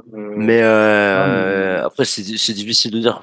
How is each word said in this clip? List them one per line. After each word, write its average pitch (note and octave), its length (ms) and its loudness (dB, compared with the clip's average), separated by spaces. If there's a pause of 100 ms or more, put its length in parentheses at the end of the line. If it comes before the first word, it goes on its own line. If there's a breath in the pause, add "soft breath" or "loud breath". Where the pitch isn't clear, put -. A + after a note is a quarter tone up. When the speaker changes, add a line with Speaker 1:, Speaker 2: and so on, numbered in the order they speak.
(340)
Speaker 1:
Mais, A2 280 2
euh, G#2 600 4
Speaker 2:
ouais, F#2+ 520 0
mais E2 80 -4
Speaker 1:
après, - 220 -2
c'est, - 160 -6 (160)
c'est A2+ 160 -2
difficile G#2+ 360 -2
de A2 100 -4
dire. A2+ 220 0